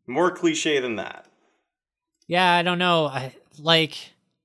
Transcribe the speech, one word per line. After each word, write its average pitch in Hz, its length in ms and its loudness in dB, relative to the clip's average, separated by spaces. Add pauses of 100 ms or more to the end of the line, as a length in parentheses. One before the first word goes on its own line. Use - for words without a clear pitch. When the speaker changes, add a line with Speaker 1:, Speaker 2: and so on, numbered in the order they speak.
Speaker 1:
More 156 240 0
cliche 160 500 -2
than 120 180 -4
that. - 280 -10 (1000)
Speaker 2:
Yeah, 175 260 2
I 175 80 4
don't 175 160 -2
know. 170 300 2
I, 131 260 -8 (240)
like, 160 560 0 (320)